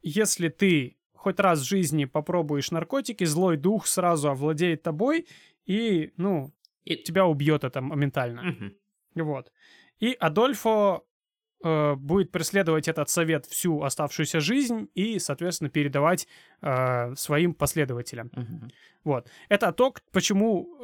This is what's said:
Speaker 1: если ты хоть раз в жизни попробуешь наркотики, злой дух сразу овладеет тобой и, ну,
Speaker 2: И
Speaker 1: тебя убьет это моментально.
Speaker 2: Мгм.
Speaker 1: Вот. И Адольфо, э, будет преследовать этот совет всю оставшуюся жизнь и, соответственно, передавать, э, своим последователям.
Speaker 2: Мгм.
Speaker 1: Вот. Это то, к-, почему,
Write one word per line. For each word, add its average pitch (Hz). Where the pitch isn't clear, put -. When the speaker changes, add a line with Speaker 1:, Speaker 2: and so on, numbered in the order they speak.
Speaker 1:
если 170
ты 160
хоть -
раз 175
в 135
жизни 156
попробуешь 151
наркотики, 202
злой 160
дух 190
сразу 170
овладеет 151
тобой 247
и, 196
ну, 170
Speaker 2:
И 165
Speaker 1:
тебя 185
убьет 151
это 135
моментально. 139
Speaker 2:
Мгм. 107
Speaker 1:
Вот. 151
И 240
Адольфо, 208
э, 151
будет 151
преследовать 165
этот 156
совет 160
всю 156
оставшуюся 147
жизнь 226
и, 214
соответственно, 160
передавать, 147
э, 127
своим 156
последователям. 120
Speaker 2:
Мгм. 123
Speaker 1:
Вот. 139
Это 202
то, 254
к-, -
почему, 196